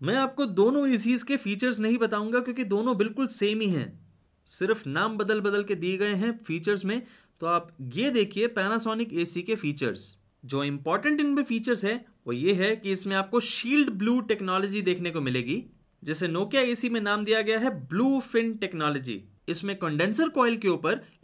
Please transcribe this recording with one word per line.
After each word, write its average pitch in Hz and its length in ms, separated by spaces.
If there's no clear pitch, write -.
मैं 170 140
आपको 269 300
दोनों 240 440
एसीज 233 340
के 277 140
फीचर्स 208 420
नहीं 226 180
बताऊंगा 220 420
क्योंकि 247 260
दोनों 208 320
बिल्कुल 220 320
सेम 214 320
ही 208 80
हैं, 143 180
सिर्फ 214 400
नाम 196 300
बदल 214 240
बदल 208 220
के 202 120
दिए 180 220
गए 208 180
हैं 226 240
फीचर्स 190 460
में। 226 160
तो 165 60
आप 170 280
ये 269 160
देखिए 214 380
Panasonic 220 640
एसी 170 260
के 214 140
फीचर्स। 143 600
जो 139 220
इंपॉर्टेंट 165 540
इनमें 285 260
फीचर्स 226 400
है 233 200
वो 120 60
ये 151 220
है 196 200
कि 196 160
इसमें 190 240
आपको 196 240
शील्ड 277 420
ब्लू 220 300
टेक्नोलॉजी 202 640
देखने 180 280
को 160 100
मिलेगी, 127 420
जिसे 156 240
Nokia 202 360
एसी 240 260
में 233 120
नाम 208 240
दिया 220 160
गया 220 180
है 254 100
ब्लू 262 340
फिन 226 340
टेक्नोलॉजी। 147 640
इसमें 196 300
कंडेंसर 190 520
कॉइल 240 280
के 220 100
ऊपर 170 340